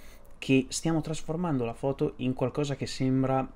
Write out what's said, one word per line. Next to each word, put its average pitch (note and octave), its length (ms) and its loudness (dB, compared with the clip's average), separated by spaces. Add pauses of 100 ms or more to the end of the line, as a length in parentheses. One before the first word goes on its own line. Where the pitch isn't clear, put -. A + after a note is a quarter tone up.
(380)
che C3 280 4
stiamo D#3+ 340 0
trasformando D#3 640 -2
la A#2 100 -4
foto C#3+ 420 0
in B2+ 180 0
qualcosa C#3 400 0
che B2 140 -4
sembra C3 680 2